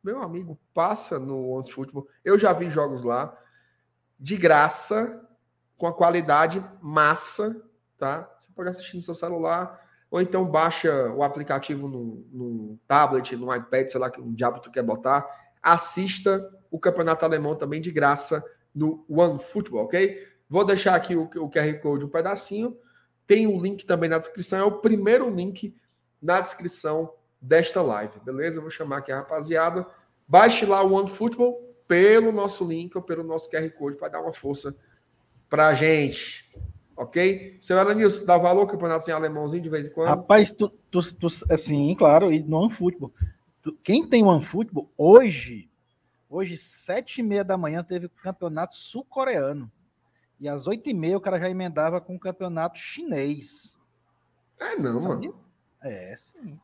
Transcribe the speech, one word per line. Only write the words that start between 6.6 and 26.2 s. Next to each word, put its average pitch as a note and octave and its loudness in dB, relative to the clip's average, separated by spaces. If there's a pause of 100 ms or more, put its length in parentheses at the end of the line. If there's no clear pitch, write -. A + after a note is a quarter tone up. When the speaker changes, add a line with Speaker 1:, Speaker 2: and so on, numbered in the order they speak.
Speaker 1:
massa, D#3+ 0 (360)
tá? C#3+ -6
Você - -20
pode F3+ -8
assistir - -14
no F3 -12
seu E3+ -10
celular, E3+ -4 (300)
ou F3 -2
então F#3 0
baixa D#3 0
o C#3 0
aplicativo C#3+ -4
num, A#2+ -10
num A2+ -10
tablet, C3+ 2
num B2 -6
iPad, C3 -2
sei C3 -6
lá, B2+ -2
que B2+ -14
um A#2 -8
diabo A#2+ -2
tu - -20
quer B2+ -4
botar. C3 0 (340)
Assista F#3+ 0 (200)
o E3 -10
Campeonato E3 0
Alemão D#3 0
também D3+ -6
de E3 -8
graça D3 0 (300)
no D#3 -4
OneFootball, D3+ -2
ok? - -2 (220)
Vou F#3+ 2
deixar F#3+ 2
aqui F3+ -2
o, D#3+ 0
o D#3+ -8
Q D#3 0
R D3+ 0
Code C#3+ -2
um D3 -12
pedacinho. G3+ -4 (520)
Tem A3 6
o F#3+ 0
link G3 -6
também E3 0
na D#3+ 2
descrição. F#3+ -6
É G3 2
o G#3 0
primeiro A3+ 4
link F#3+ -8 (460)